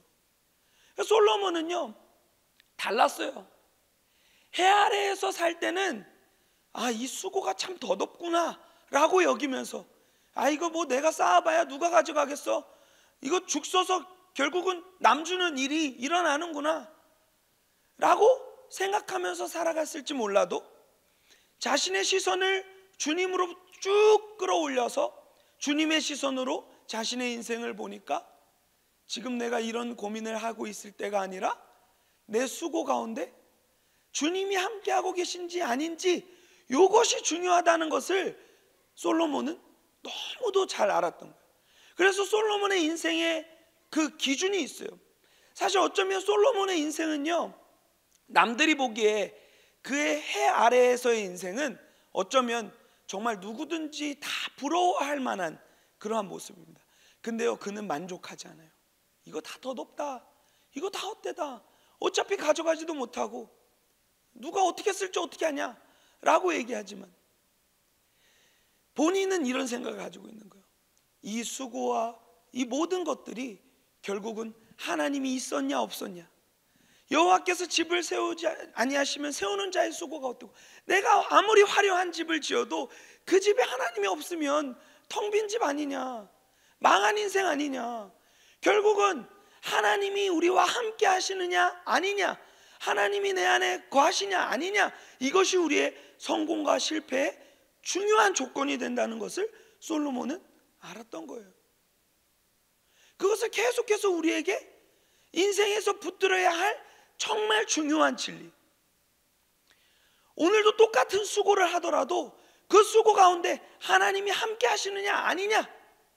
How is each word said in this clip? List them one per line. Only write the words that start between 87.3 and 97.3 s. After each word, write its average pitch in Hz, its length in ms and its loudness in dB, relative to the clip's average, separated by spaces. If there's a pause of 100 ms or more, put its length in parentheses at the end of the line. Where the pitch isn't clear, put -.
아니냐. 254 640 -4 (500)
결국은 403 640 2 (340)
하나님이 403 680 0
우리와 349 360 4
함께 440 420 0
하시느냐 359 800 0
아니냐, 370 560 0 (400)
하나님이 403 540 0
내 359 100 0
안에 359 440 2
거하시냐 381 500 2
아니냐, 359 540 0 (280)
이것이 339 360 2
우리의 294 400 2 (220)
성공과 311 600 0
실패의 302 640 -4 (420)